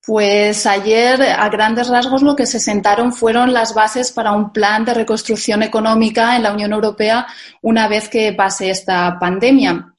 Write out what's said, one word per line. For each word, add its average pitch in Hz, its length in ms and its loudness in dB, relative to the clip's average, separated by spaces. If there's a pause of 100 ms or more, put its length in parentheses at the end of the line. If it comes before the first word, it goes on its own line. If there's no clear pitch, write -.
Pues 208 600 0
ayer, 220 540 2
a 208 280 -2
grandes 220 400 0
rasgos, 247 340 0
lo 285 140 2
que 240 100 -2
se 226 140 -4
sentaron 214 520 0
fueron 240 400 2
las 226 220 -2
bases 226 380 0
para 214 180 -2
un 208 220 -2
plan 214 320 0
de 240 100 0
reconstrucción 220 720 -2
económica 220 720 0
en 226 80 0
la 208 80 0
Unión 208 200 -4
Europea 214 540 0 (360)
una 220 260 2
vez 214 200 -2
que 214 240 0
pase 190 380 -2
esta 180 480 -2
pandemia. 185 800 2